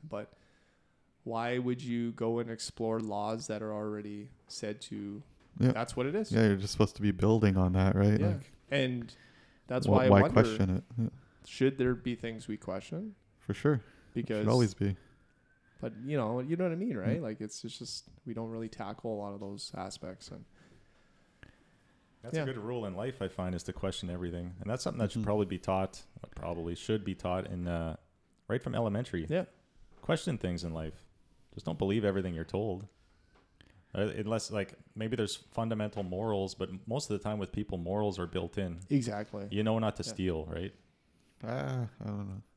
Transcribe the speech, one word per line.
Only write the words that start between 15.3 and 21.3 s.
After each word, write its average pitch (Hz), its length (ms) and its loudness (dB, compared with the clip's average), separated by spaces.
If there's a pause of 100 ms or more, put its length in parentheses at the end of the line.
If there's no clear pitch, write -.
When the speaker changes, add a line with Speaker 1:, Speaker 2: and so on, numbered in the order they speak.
Speaker 1:
But, 117 140 -6 (140)
you 147 100 0
know, 120 220 0
you 143 160 -2
know 175 80 -2
what 180 100 0
I - 20 -4
mean, 185 220 -4
right? 107 200 0
Speaker 2:
Yeah. 170 40 -4
Speaker 1:
Like, 110 180 -6
it's, 107 240 -10
it's 117 140 -10
just, - 280 -10 (200)
we 120 80 -8
don't 113 160 -6
really 113 200 -6
tackle 110 440 -6
a 104 60 -4
lot 101 160 -6
of 101 40 -10
those 101 360 -10
aspects. 95 560 -10
And - 120 -16 (1800)